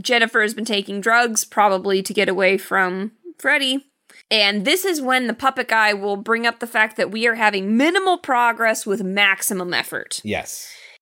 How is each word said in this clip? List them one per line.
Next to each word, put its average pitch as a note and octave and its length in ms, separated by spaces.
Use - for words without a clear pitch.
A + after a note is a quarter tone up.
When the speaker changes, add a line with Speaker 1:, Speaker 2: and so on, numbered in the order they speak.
Speaker 1:
Jennifer A3+ 420
has G#3+ 120
been A3 100
taking G3+ 360
drugs, A3+ 440
probably G3 580
to F#3+ 120
get G3 140
away F#3+ 300
from F#3+ 540
Freddy. C#4 480
And G#3 340
this E4+ 200
is E4+ 180
when B3+ 240
the A3+ 80
puppet C4 340
guy G#3+ 260
will G3+ 220
bring A3+ 300
up A#3 140
the A#3+ 60
fact A3 300
that F3+ 140
we A3 160
are A#3 80
having G#3 420
minimal F4 420
progress A#3 680
with G3+ 160
maximum F#3+ 720
effort. - 500
Speaker 2:
Yes. - 480